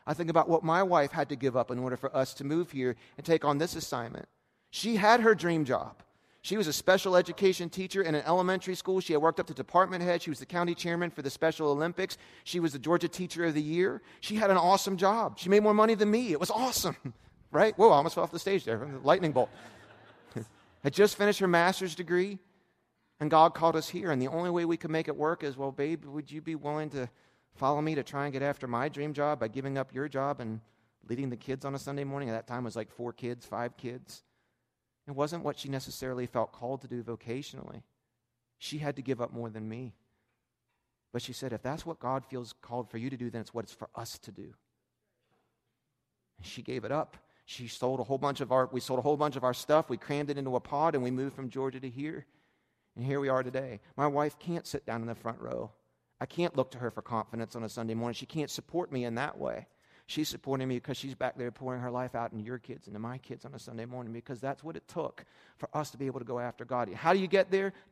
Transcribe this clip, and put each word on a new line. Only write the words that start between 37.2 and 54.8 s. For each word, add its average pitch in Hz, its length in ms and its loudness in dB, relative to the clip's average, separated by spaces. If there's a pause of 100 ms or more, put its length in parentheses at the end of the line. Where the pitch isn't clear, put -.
She - 200 -10
had 143 160 -4
to 135 80 -12
give 120 180 -2
up 117 120 -6
more 117 180 -8
than 110 180 -10
me. 117 280 -12 (1160)
But 120 80 -4
she 127 120 -12
said, 123 200 -8
"If 107 100 -8
that's 143 220 -6
what 165 140 -10
God 131 260 -4
feels 123 280 -10
called 120 360 -10
for - 80 -10
you 120 140 -6
to 135 60 -10
do, 120 120 -6
then 113 120 -8
it's 104 120 -12
what 113 120 -6
it's - 80 -20
for - 240 -14
us - 240 -12
to - 100 -20
do." 98 240 -16 (1800)
And - 100 -18
she - 160 -14
gave 123 220 -6
it 117 80 -4
up. 151 240 -4 (280)
She - 220 -14
sold 127 320 -2
a 120 60 -2
whole 135 140 -2
bunch 139 220 -2
of 123 120 -2
our, 131 140 6
we 127 120 -4
sold 127 220 -2
a - 20 -2
whole 143 140 2
bunch 147 180 0
of 127 80 -6
our 123 120 2
stuff. 156 360 2
We 123 60 -4
crammed 147 340 -4
it 143 80 -4
into 131 160 -4
a 120 60 2
pod, 151 340 0
and 131 80 2
we 123 80 -2
moved 131 240 -4
from 131 160 -10
Georgia 131 300 -4
to 131 100 -10
here. 143 340 -10 (720)
And 117 100 -8
here 139 140 -2
we 143 100 -2
are 131 140 2
today. 127 380 -6 (160)
My 143 100 2
wife 147 320 0
can't 170 280 -6
sit - 200 -8